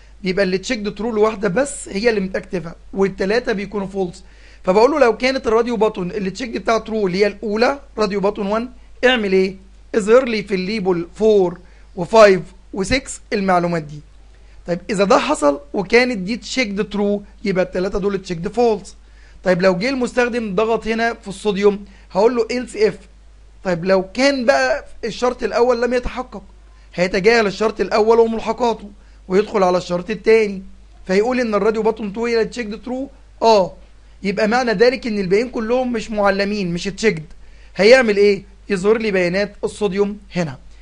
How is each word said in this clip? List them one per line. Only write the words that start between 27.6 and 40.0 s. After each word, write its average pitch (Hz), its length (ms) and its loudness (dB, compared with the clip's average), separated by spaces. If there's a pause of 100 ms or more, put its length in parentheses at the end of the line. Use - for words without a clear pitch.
الأول 214 380 2
وملحقاته 226 720 -2 (380)
ويدخل 208 340 0
على 180 160 4
الشرط 175 320 -6
التاني، 214 520 2 (440)
فيقول 220 340 2
إن 220 140 -2
الراديو 214 280 0
باتون 214 300 -2
تو 226 140 -4
هي 233 80 -2
اللي 226 100 2
تشيكد 214 380 -8
ترو. 262 260 -8 (340)
آه، 208 300 4 (500)
يبقى 202 260 0
معنى 240 240 0
ذلك 233 340 2
إن 214 120 -4
الباقيين 202 320 0
كلهم 247 420 -2
مش 226 180 -6
معلمين، 202 640 0
مش 170 100 -6
تشيكد. 196 380 -2 (540)
هيعمل 220 400 6
إيه؟ 202 260 4 (260)
يظهر 202 300 2
لي 220 120 -2
بيانات 190 540 0
الصوديوم 202 540 -2 (140)